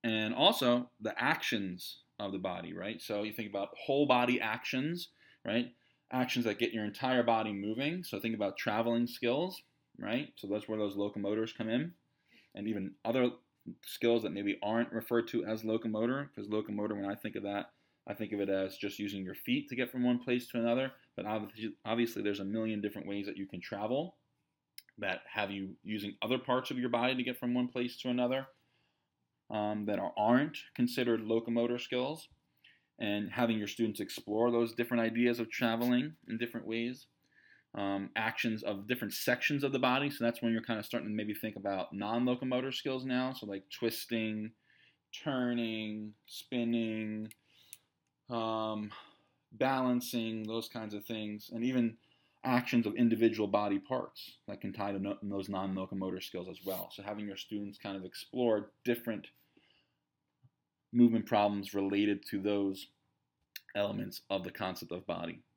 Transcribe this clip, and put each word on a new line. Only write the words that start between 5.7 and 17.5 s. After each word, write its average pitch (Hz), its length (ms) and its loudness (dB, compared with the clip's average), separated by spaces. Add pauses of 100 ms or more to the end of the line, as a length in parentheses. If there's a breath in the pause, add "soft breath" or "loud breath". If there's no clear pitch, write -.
Actions 123 340 0
that 104 140 0
get 117 140 2
your 110 120 -2
entire 123 380 2
body 110 300 2
moving. 127 500 -2
So - 160 -6
think 113 160 0
about 101 220 -2
traveling 117 500 2
skills, 143 540 -2 (360)
right? 120 380 -4
So - 120 -12
that's 104 200 -2
where 110 120 -2
those 101 160 0
locomotors 104 600 -2
come 113 140 -4
in, 151 240 0 (640 soft breath)
and 104 120 -4
even 101 240 -2 (140)
other 123 240 4 (560)
skills 117 380 4
that 104 80 -2
maybe 101 320 -2
aren't 113 280 2
referred 117 380 0
to - 160 -2
as 110 180 -4
locomotor, 113 720 0
'cause 101 140 -8
locomotor, 104 460 -2
when 98 140 -4
I 101 60 -2
think 104 200 -8
of 101 80 -4
that, 101 300 -4 (340)